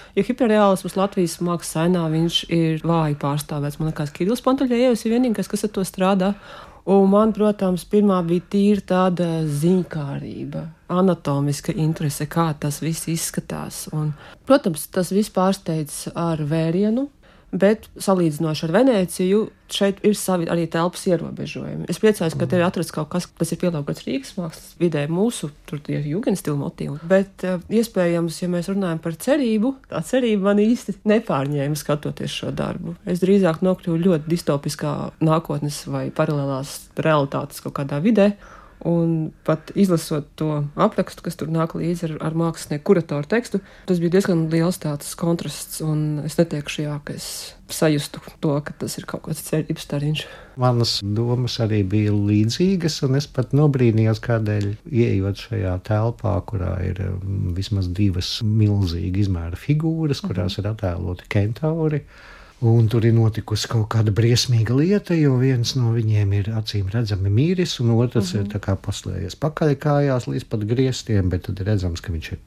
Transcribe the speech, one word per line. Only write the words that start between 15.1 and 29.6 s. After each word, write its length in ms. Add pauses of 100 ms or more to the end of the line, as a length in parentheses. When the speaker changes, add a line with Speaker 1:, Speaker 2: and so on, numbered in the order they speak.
Speaker 1:
viss 160
pārsteidz 800
ar 320
vērienu, 640 (460)
bet 400
salīdzinoši 720
ar 80
Venēciju, 680 (260)
šeit 340
ir 160
savi 320
arī 180
telpas 380
ierobežojumi. 840
Es 140
priecājos, 340
ka 120
te 100
ir 80
atrasts 280
kaut 180
kas, 140
kas 280
ir 80
pielāgots 440
Rīgas 300
mākslas 400
vidē, 300
mūsu 440 (160)
tur 160
tie 200
jugendstila 560
motīvi. 420
Bet, 460
eh, 220
iespējams, 720
ja 80
mēs 200
runājam 300
par 140
cerību, 600 (140)